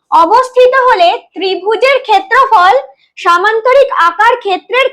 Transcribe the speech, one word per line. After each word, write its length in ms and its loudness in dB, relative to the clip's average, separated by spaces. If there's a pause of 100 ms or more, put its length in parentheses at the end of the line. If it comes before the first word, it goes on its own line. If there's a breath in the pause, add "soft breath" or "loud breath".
(120)
অবস্থিত 640 2
হলে 340 2 (240)
ত্রিভুজের 680 -2
ক্ষেত্রফল 760 2 (420 soft breath)
সামান্তরিক 800 0
আকার 420 0
ক্ষেত্রের 540 -4